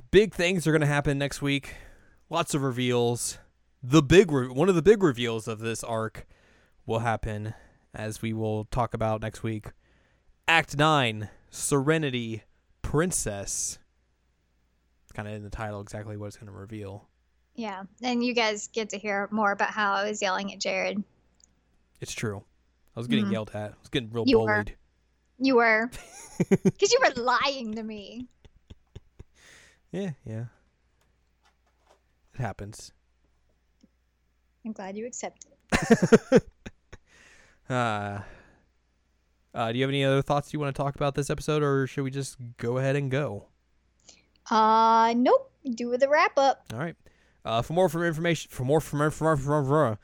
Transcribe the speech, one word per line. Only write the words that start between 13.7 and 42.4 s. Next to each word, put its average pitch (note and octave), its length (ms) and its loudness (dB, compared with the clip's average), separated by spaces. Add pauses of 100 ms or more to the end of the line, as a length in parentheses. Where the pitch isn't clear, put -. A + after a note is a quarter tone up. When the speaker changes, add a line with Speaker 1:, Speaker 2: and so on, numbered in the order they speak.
Speaker 1:
It's - 100 -20
kinda G#2 200 -10
in G#2+ 100 -10
the G2+ 80 -14
title G#2 300 -8
exactly G#2+ 360 -12
what G#2 100 -10
it's G2+ 100 -14
gonna G2+ 160 -18
reveal. G2 560 -14 (460)
Speaker 2:
Yeah, G3 280 -10 (200)
and A#3+ 220 0
you B3 100 0
guys A3 340 0
get A3 220 -6
to G3+ 80 -10
hear G3+ 320 -4
more G#3 220 2
about G3+ 180 0
how G#3 220 0
I G3 160 -2
was G#3 140 -6
yelling G3 320 -2
at G3 60 -14
Jared. F#3+ 420 -4 (1000)
Speaker 1:
It's - 140 -12
true. G#2 280 -8 (540)
I A#2 40 -8
was A#2+ 80 -8
getting G#2+ 180 2
Speaker 2:
Mm-hmm. G2 60 -2
Speaker 1:
yelled A2 200 -4
at. G#2 200 -10
I - 80 -20
was - 100 -20
getting A#2+ 200 -4
real A2+ 160 -2
Speaker 2:
You - 140 6
were. A2 60 2
Speaker 1:
bullied. G#3 300 -2 (600)
Speaker 2:
You C4 180 2
were. A3+ 340 4 (280)
Speaker 1:
<laughs> - 300 -6 (300)
Speaker 2:
'Cause G#4 140 0
you B4 100 6
were B3+ 200 2
lying B3 520 0
to A3+ 80 -8
me. A3 440 -12 (1600)
Speaker 1:
Yeah, F#3 220 -4 (120)
yeah. A2+ 220 -8 (1900)
It - 60 -8
happens. G#2 520 -10 (1700)
Speaker 2:
I'm A3 80 -10
glad G3 240 -12
you A3 100 -10
accept - 400 -12 (240)
it. - 800 4
Speaker 1:
<laughs> - 40 -20 (1160)
Uh, G#2 500 -2 (1300)
uh, A#2 180 -2
do B2 60 -4
you C3+ 60 0
have C3+ 60 0
any C#3 140 0
other C3+ 160 4
thoughts C#3+ 320 -2
you D3+ 80 -6
wanna C#3 120 -4
talk C#3 220 -4
about C#3+ 200 -2
this C#3+ 160 -2
episode, D3+ 320 -2
or C#3 240 2
should C#3+ 180 -6
we C3 60 -6
just C3+ 260 -8 (220)